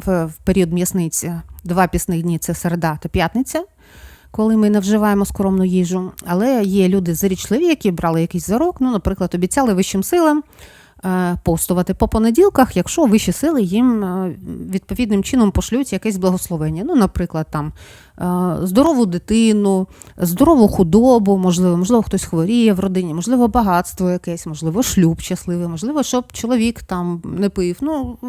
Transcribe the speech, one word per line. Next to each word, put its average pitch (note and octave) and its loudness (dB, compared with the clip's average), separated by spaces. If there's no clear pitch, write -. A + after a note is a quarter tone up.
в, F3 0
в D#3 -10
період F3+ 0
м'ясниці F3 -2
два F3+ 0
пісних E3+ -4
дні — E3+ -2
це E3+ -4
середа E3 -4
та E3+ -8
п'ятниця, B3 -2
коли A3 2
ми G#3 4
не G#3 2
вживаємо G3+ 2
скоромну F#3+ 0
їжу. F#3 0
Але G#3+ 0
є F#3+ 2
люди F3+ 0
зарічливі, G3 -2
які C#4 0
брали E3 0
якийсь E3+ -4
зарок, D4+ 0
ну, B3+ 0
наприклад, F#3+ -2
обіцяли F#3+ 0
вищим F#3+ 0
силам, D#4 2
е, F#3 -2
постувати F3+ 0
по - 0
понеділках, A#3 2
якщо B3+ 0
вищі G3+ 2
сили C#4+ 0
їм, G#3+ 0
е, F#3 -4
відповідним G3 -2
чином A3+ 2
пошлють A#3+ -2
якесь G3 -4
благословення. F3 -2
Ну, F4 0
наприклад, F3 0
там, D3+ -6
е, F3+ -2
здорову B3 2
дитину, G3+ 2
здорову G#3+ 4
худобу, G3+ 4
можливо, F3+ 2
можливо, G#3 2
хтось - -4
хворіє G#3+ 2
в F3+ 0
родині, F#3 -2
можливо, A#3+ 2
багатство F#3 0
якесь, F3 -6
можливо, D#3+ -2
шлюб E3 2
щасливий, F3 -6
можливо, A3+ -4
щоб B3 -4
чоловік A#3 -2
там F3 -4
не E3+ -4
пив. F3+ -4
Ну, C4+ -6